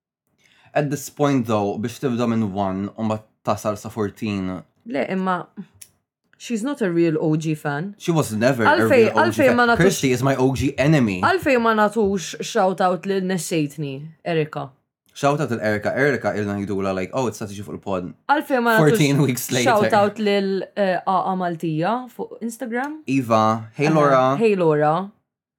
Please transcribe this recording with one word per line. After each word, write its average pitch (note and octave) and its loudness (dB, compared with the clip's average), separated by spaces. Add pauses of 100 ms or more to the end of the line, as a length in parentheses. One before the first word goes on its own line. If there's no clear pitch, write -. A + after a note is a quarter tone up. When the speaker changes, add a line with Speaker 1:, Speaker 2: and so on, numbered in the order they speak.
(720)
Speaker 1:
At D3 0
this - -6
point, C#3 0
though, G#2 -2
biex A2+ -6
tibda A#2+ -2
minn A2+ 0
one G2 -4
u A2 -6
ma A2 -2 (260)
tasal G#2+ -2
sa A2+ -14
fourteen. G2+ -6 (220)
Speaker 2:
Le, C4 -6
imma... F#3 -4 (920)
She's A3 -6
not C#4 -6
a G3 0
real E3+ 2
O D#3 0
G D#3+ -2
fan. D#3 -6
Speaker 1:
She - -4
was C3+ 0
never A#2 2
Speaker 2:
Għalfej, D4 4
Speaker 1:
a - 4
real A3+ 6
O - -2
G - 2
Speaker 2:
għalfej D#4 4
Speaker 1:
fan. A#3+ 4
Speaker 2:
ma A#3+ 4
nagħtux A#3 4
Speaker 1:
Kirsty D#3+ 2
is B2 0
my C3+ 2
O C3 2
G B2+ -2
enemy. B2+ 4
Speaker 2:
Għalfej D4+ 2
ma A3+ 2
nagħtux G#3 0
shout-out F#3 0
lil G3 -2
Nessejtni, D#3+ -4 (280)
Erika. D3+ -4 (480)
Speaker 1:
Shout-out C#3+ 0
lil A2+ -4
Erika. G#2 -2
Erika B2+ 0
ilna G2+ -2
jgħidula, G2 -4
like, F#2+ -4
"Oh, B2+ -2
it's G#2+ -6
such G2+ -10
a G#2 -10
full - -12
pod." F#2 -6 (160)
Speaker 2:
Għalfej C#4+ 0
ma A#3 2
nagħtux D#3 6
Speaker 1:
Fourteen D3+ 2
weeks C3+ -2
later. B2+ 2
Speaker 2:
shout-out G3+ 2
lil, G3 0 (140)
eh, F#3+ 0
Aqa F#3+ 0
Maltija F3 -2 (140)
fuq - -14
Instagram. A#3+ -8
Speaker 1:
Iva, A2+ 2
hey, D3 0
Speaker 2:
Aha. D#3 2
Speaker 1:
Laura. C3+ 4
Speaker 2:
Hey, A3 2
Laura. E3 2 (480)